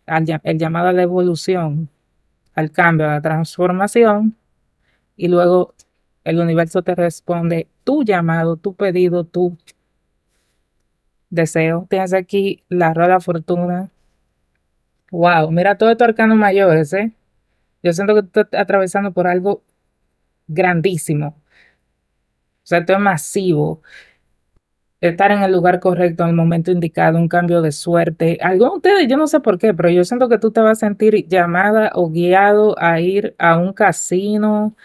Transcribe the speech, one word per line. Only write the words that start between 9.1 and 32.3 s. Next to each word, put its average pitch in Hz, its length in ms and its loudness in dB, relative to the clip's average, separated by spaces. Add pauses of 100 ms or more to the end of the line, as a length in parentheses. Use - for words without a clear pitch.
tu 175 320 -4 (1700)
deseo. 165 600 -2
Tienes 190 240 -2
aquí 196 540 -4
la 170 260 0
rueda 170 140 2
de 185 60 4
la 180 60 2
fortuna. 175 680 -4 (1200)
Wow, 170 400 2
mira 185 260 2
todo 226 140 4
esto 233 140 2
arcano 220 320 2
mayores, 190 560 2
¿eh? 214 200 -4 (720)
Yo 175 100 0
siento 202 220 0
que 208 80 4
tú 196 180 -2
estás - 200 -2
atravesando 196 520 -2
por 180 140 0
algo 180 360 -2 (840)
grandísimo. 160 920 -2 (1200)
O - 20 -20
sea, 175 120 0
esto 175 140 0
es 196 80 2
masivo. 160 840 -2 (1160)
Estar 175 320 2
en 202 100 0
el 190 80 2
lugar 180 300 2
correcto, 175 420 0
en 170 80 0
el 170 60 2
momento 165 340 0
indicado, 165 480 0
un 170 80 0
cambio 175 340 0
de 156 120 0
suerte. 170 680 -2
Algunos 190 340 2
de - 20 -6
ustedes, 359 320 2
yo 262 80 2
no 311 100 0
sé 302 140 0
por 196 180 0
qué, 214 160 2
pero 170 160 0
yo 180 140 2
siento 247 240 -2
que 226 100 2
tú 220 140 0
te 226 80 2
vas 220 180 2
a 220 80 -2
sentir 214 400 0
llamada 185 680 0
o 175 140 0
guiado 196 720 2